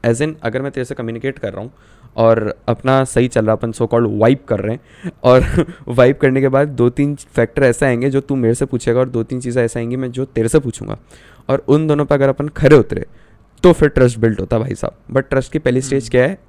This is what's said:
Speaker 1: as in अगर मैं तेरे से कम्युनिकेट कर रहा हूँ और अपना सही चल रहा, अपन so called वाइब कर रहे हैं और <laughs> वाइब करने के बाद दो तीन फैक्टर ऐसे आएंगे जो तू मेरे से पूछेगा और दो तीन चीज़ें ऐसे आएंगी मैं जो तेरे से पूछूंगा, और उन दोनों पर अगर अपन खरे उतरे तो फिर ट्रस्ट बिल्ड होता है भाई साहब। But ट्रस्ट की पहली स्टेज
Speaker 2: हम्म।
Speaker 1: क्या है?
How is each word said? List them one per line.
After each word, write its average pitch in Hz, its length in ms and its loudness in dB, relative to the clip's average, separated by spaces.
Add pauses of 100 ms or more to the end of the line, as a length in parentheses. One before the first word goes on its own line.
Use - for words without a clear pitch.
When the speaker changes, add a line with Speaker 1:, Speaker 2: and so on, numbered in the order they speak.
Speaker 1:
as 117 160 0
in 156 120 -4 (100)
अगर 123 180 -6
मैं 139 100 -8
तेरे 127 140 -8
से 127 100 -12
कम्युनिकेट 120 440 -8
कर 98 140 -8
रहा 98 80 -12
हूँ 123 120 -14 (420)
और 110 520 2
अपना 131 360 0
सही 127 240 0
चल 113 180 -2
रहा, 110 100 2
अपन 113 160 -6
so - 100 -8
called 113 380 0
वाइब 131 280 4
कर 104 120 -2
रहे 107 160 -6
हैं - 360 -14 (120)
और 127 420 4 (160)
<laughs> - 60 -16
वाइब 127 300 4
करने 135 240 0
के 135 60 2
बाद 139 200 2
दो 123 220 0
तीन 143 260 -2
फैक्टर - 480 -2
ऐसे 123 220 2
आएंगे 123 240 0
जो 135 120 -2
तू 139 140 -4
मेरे 120 200 2
से 135 100 -4
पूछेगा 120 340 -2
और 127 100 0
दो 117 140 -4
तीन 127 180 -8
चीज़ें 123 220 -2
ऐसे 117 160 -4
आएंगी 117 160 -6
मैं 127 160 -6
जो 127 140 -6
तेरे 113 240 -2
से 160 100 2
पूछूंगा, 107 380 -8 (520)
और 135 180 -2
उन 156 200 2
दोनों 147 180 0
पर 147 100 0
अगर 135 140 2
अपन 143 180 -4
खरे 143 280 4
उतरे - 300 2 (580)
तो 175 100 8
फिर 151 160 2
ट्रस्ट 123 300 2
बिल्ड 110 200 0
होता 95 160 -4
है 110 60 -2
भाई 127 140 -6
साहब। - 400 -10
But 131 140 -8
ट्रस्ट 135 220 -2
की 156 80 -2
पहली 127 220 0
स्टेज 135 220 -4
Speaker 2:
हम्म। 113 80 -10
Speaker 1:
क्या 123 120 2
है? 98 260 -4